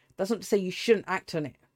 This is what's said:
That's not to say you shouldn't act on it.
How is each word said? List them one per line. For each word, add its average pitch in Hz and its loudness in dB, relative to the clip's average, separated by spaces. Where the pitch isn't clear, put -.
That's 190 -2
not 220 0
to - -12
say 214 2
you 185 -2
shouldn't 214 2
act 180 -4
on 151 -2
it. 127 -12